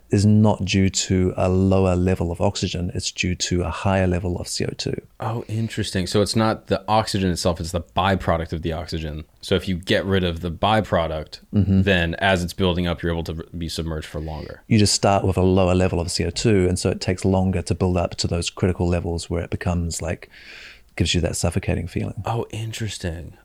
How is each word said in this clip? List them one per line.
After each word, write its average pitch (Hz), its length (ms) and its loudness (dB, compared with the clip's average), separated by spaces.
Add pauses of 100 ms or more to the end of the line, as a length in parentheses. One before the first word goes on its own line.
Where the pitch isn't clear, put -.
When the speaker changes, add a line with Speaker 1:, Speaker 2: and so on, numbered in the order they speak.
(100)
Speaker 1:
is 104 160 4
not 107 400 6
due 95 240 4
to 92 440 0
a 95 140 0
lower 95 480 4
level 90 340 2
of 85 80 -6
oxygen. 90 560 -2
It's - 160 -4
due 87 240 -2
to 90 280 -2
a 85 80 -4
higher 95 360 2
level 90 320 0
of - 80 -10
C - 200 -4
O - 100 -4
two. - 180 -6 (240)
Speaker 2:
Oh, 117 300 -4
interesting. 107 580 -4
So 107 140 2
it's 95 160 2
not 110 300 0
the - 200 -2
oxygen 104 440 2
itself, 82 300 0
it's 82 120 -8
the 87 80 -2
byproduct 87 720 0
of 82 80 -4
the 80 140 -4
oxygen. 78 500 -8 (160)
So - 140 -2
if 92 140 0
you 92 80 0
get 87 280 0
rid 95 180 2
of 85 200 -2
the 87 80 -4
byproduct, 82 920 0 (140)
Speaker 1:
Mm-hmm. 95 280 4
Speaker 2:
then 87 340 4
as 95 280 2
it's 82 80 -6
building 90 340 0
up, 85 140 -2
you're 85 120 -2
able 82 120 -2
to 82 100 -8 (220)
be 82 140 -6
submerged 80 380 -6
for 78 120 -10
longer. 78 460 -10
Speaker 1:
You 113 120 4
just 101 140 6
start 98 320 2
with 92 140 0
a 90 40 4
lower 92 320 4
level 92 240 2
of 85 120 -2
C 87 160 -4
O 87 40 -4
two, 95 380 2
and 87 100 0
so 95 120 0
it 104 100 -4
takes - 240 -4
longer 95 380 2
to - 120 -2
build 90 220 0
up 87 200 -2
to - 100 -4
those 87 240 -2
critical 90 360 0
levels 85 440 -2
where 85 120 -2
it - 60 -10
becomes, 87 540 -4
like, 85 260 -6 (680)
gives - 180 0
you 87 60 2
that 85 160 -2
suffocating 87 500 -2
feeling. 104 380 -6
Speaker 2:
Oh, 117 260 -4
interesting. 104 960 -8